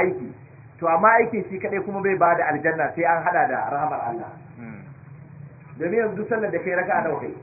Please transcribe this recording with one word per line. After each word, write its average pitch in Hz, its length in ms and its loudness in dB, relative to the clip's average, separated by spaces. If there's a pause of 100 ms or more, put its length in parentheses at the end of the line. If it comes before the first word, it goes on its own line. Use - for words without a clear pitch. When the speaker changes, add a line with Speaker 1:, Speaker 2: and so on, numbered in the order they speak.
Speaker 1:
aiki. 180 300 -2 (460)
To 165 100 -2
amma 175 200 6 (100)
aikin 226 300 0
shi 190 100 -8
kadai 196 260 -4
kuma 196 180 -6
bai 190 140 2
bada 170 340 4
aljanna, 151 440 0
sai 170 100 0
an 165 180 2
hada 160 260 2
da 123 220 -2
rahamar 143 300 -2 (100)
Allah. 117 200 -8 (280)
Speaker 2:
Hmm. 113 240 -14 (960)
Speaker 1:
Domin 180 200 0
yanzu 214 180 0
duk 208 120 -4
sallar 208 220 0
da 165 80 0
kai 180 160 -2
raka'a 180 280 2
nawa 156 180 -2
kai, 123 220 -8